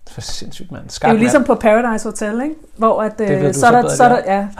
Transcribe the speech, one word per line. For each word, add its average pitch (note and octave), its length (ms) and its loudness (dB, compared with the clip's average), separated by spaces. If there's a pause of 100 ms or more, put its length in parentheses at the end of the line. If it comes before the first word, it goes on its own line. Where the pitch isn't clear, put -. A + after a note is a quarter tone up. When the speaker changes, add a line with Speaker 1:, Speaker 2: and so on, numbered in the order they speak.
Speaker 1:
Det - 100 -18
er A#2 40 -12
sindssygt, - 500 -10
mand. - 100 -14
Speaker 2:
Det - 60 -16
er - 40 -18
Speaker 1:
Skarp - 200 2
Speaker 2:
jo A3 40 4
ligesom B3 240 4
Speaker 1:
mand. - 60 -2
Speaker 2:
på B3 80 2
Paradise A3 540 0
Hotel, A3 340 -6
ikke? D#4 120 -6 (220)
Hvor G#3+ 260 2
at, G#3 160 -4
Speaker 1:
Det G#3+ 100 -2
ved F#3+ 100 0
Speaker 2:
øh, - 100 0
Speaker 1:
du F#3 40 0
Speaker 2:
så - 80 -4
Speaker 1:
så - 60 4
Speaker 2:
er - 40 6
der, - 120 4
Speaker 1:
bedre, - 140 -2
Speaker 2:
så B3 80 6
er A#3+ 40 8
der, A#3+ 180 2
Speaker 1:
ja. G3 220 0 (100)